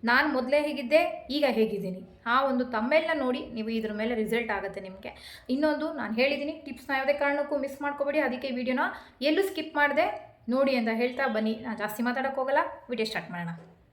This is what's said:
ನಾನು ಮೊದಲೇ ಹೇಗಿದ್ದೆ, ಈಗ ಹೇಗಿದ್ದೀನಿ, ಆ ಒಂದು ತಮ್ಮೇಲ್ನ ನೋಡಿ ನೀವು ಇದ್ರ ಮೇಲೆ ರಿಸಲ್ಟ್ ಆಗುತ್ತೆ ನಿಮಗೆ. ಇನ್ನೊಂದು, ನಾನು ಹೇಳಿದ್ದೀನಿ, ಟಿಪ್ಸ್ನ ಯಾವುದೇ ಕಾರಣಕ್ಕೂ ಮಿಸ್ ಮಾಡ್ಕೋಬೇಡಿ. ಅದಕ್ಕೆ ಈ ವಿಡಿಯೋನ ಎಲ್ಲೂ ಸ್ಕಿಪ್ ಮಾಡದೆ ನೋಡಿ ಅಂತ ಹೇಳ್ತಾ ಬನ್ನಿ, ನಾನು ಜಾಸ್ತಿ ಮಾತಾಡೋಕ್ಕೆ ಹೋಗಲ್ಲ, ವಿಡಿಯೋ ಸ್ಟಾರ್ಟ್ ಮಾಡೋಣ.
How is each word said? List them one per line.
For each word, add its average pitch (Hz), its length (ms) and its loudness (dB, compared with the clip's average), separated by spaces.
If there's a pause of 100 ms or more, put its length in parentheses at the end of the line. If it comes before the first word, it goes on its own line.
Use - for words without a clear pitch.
ನಾನು 269 300 4
ಮೊದಲೇ 254 280 2
ಹೇಗಿದ್ದೆ, 302 680 2
ಈಗ 294 180 2
ಹೇಗಿದ್ದೀನಿ, 202 540 0 (240)
ಆ 254 200 4
ಒಂದು 254 200 2
ತಮ್ಮೇಲ್ನ 302 480 2
ನೋಡಿ 254 260 0
ನೀವು 220 300 -6
ಇದ್ರ 220 240 -2
ಮೇಲೆ 226 220 -2
ರಿಸಲ್ಟ್ 220 360 0
ಆಗುತ್ತೆ 196 300 -4
ನಿಮಗೆ. - 680 -16
ಇನ್ನೊಂದು, 302 440 2
ನಾನು 220 200 -4
ಹೇಳಿದ್ದೀನಿ, 285 520 0
ಟಿಪ್ಸ್ನ 269 320 -8
ಯಾವುದೇ 269 160 2
ಕಾರಣಕ್ಕೂ 285 440 0
ಮಿಸ್ 269 240 -4
ಮಾಡ್ಕೋಬೇಡಿ. 285 380 0
ಅದಕ್ಕೆ 254 280 -2
ಈ 254 40 -4
ವಿಡಿಯೋನ 247 280 -2 (420)
ಎಲ್ಲೂ 311 200 4
ಸ್ಕಿಪ್ 381 340 -2
ಮಾಡದೆ 294 560 2 (180)
ನೋಡಿ 262 260 4
ಅಂತ 226 180 2
ಹೇಳ್ತಾ 247 340 0
ಬನ್ನಿ, 220 340 0
ನಾನು 220 160 -6
ಜಾಸ್ತಿ 214 260 -4
ಮಾತಾಡೋಕ್ಕೆ 262 360 -2
ಹೋಗಲ್ಲ, 269 180 2 (320)
ವಿಡಿಯೋ 220 160 -2
ಸ್ಟಾರ್ಟ್ 175 260 -6
ಮಾಡೋಣ. 175 180 -6 (440)